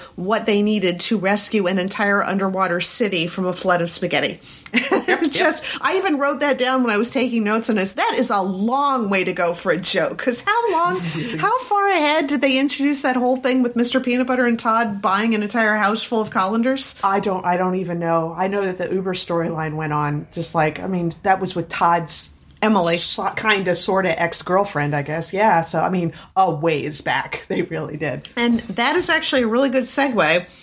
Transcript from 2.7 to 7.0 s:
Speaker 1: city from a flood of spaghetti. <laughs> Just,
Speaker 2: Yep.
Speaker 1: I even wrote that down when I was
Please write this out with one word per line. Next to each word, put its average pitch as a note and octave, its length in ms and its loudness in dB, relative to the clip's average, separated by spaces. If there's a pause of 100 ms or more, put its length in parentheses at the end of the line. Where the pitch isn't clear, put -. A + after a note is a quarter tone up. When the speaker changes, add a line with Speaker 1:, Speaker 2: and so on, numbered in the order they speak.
Speaker 1:
city F3+ 480 0
from F#3 200 -4
a F#3 40 0
flood F3 300 0
of E3+ 100 -2
spaghetti. D3 480 -2 (320)
<laughs> A3+ 80 2 (500)
Just, - 340 0
Speaker 2:
Yep. - 180 -8
Speaker 1:
I D#4 160 0
even F#4 220 0
wrote C#4+ 220 -2
that C#4+ 180 2
down B3+ 240 2
when A#3 100 0
I G#3 40 2
was A#3 120 0